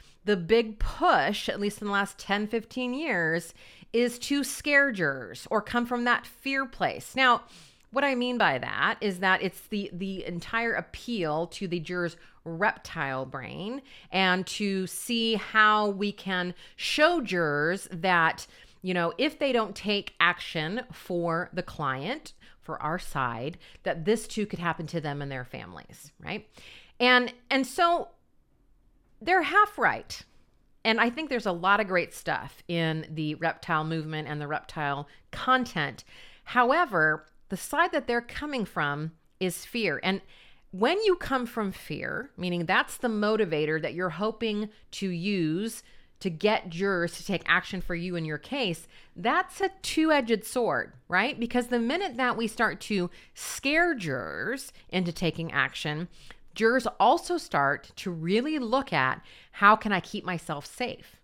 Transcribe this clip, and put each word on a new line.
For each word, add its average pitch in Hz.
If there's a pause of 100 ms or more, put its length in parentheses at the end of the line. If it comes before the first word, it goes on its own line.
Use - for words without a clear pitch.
(240)
the 208
big 220
push, 208
at 202
least 202
in 208
the 202
last 196
ten, 208
fifteen 247
years, 170 (380)
is 240
to 285
scare 277
jurors 135
or 208
come 240
from 240
that 240
fear 269
place. -
Now, 254 (500)
what 262
I 269
mean 247
by 156
that 123
is 190
that 190
it's 185
the, 202
the 190
entire 226
appeal 170
to 190
the 175
juror's 175 (280)
reptile 160
brain, 139 (280)
and 185
to 190
see 226
how 214
we 202
can 180 (200)
show 320
jurors 170
that, 170 (360)
you 185
know, 170
if 277
they 277
don't 214
take 202
action 170 (100)
for 170
the 180
client, 151 (280)
for -
our 160
side, 127 (260)
that 165
this 226
too 214
could 180
happen 165
to 165
them 143
and 139
their 127
families, -
right? 208 (500)
And, 247 (160)
and 262
so 339 (1120)
they're 349
half 403
right. - (600)
And 220
I 233
think 302
there's 240
a 190
lot 180
of 214
great 180
stuff -
in 160
the 151
reptile 160
movement 156
and 147
the 147
reptile 147 (240)
content. 240 (400)
However, 240 (240)
the 190
side 330
that 269
they're 240
coming 254
from 151 (260)
is 185
fear. 196
And 190 (520)
when 262
you 381
come 254
from 214
fear, -
meaning 175
that's 202
the 247
motivator 196
that 131
you're 180
hoping 214 (220)
to 196
use 180 (380)
to 190
get 185
jurors 175
to -
take 180
action 180
for 175
you 175
in 165
your 156
case, 233 (300)
that's 302
a 381 (100)
two-edged 285
sword, 180 (160)
right? 185
Because 240
the 240
minute 285
that 247
we 226
start 202
to 180 (240)
scare 320
jurors 139 (160)
into 175
taking 165
action, 151 (480)
jurors 240 (140)
also 320
start 143
to 185
really 220
look 254
at, 131 (300)
"How 202
can 214
I 190
keep -
myself 165
safe?" -